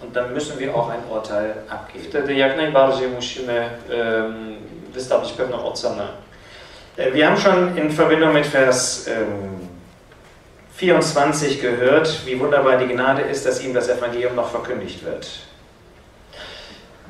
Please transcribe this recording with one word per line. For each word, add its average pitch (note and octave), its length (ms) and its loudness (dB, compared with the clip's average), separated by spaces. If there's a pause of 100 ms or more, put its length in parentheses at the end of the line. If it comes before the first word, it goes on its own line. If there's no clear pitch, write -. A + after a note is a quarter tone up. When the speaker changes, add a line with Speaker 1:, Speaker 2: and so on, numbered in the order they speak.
Speaker 1:
und B2 120 -10
dann B2 180 -2
müssen D3 240 -6
wir C3+ 180 -4
auch A#2 140 0
ein A#2 120 -8 (160)
Urteil G#2+ 360 -4 (160)
abgeben. A2+ 400 -12
Speaker 2:
Wtedy C#3 260 -2
jak C3+ 220 4
najbardziej C3+ 520 4
musimy, B2 440 -6
em, A2+ 1040 -4 (360)
wystawić B2+ 380 -2
pewną B2 340 -4
ocenę. - 420 -4 (880)
Speaker 1:
Äh, C3 160 0
wir D3+ 140 4
haben G3 100 4
schon F3+ 400 4
in D3+ 140 0
Verbindung D#3 420 4
mit D3 120 4
Vers, - 640 2
ähm, G2+ 500 -4 (1160)
vierundzwanzig D3+ 880 2
gehört, B2+ 640 2
wie B2+ 140 -2
wunderbar C3+ 380 4
die B2 100 2
Gnade B2+ 340 2
ist, - 240 -2
dass B2+ 160 0
ihm C3 120 -6
das A#2+ 160 0
Evangelium A#2+ 460 -2
noch A#2 140 -2
verkündigt A2+ 540 -6
wird. - 240 -8 (1800)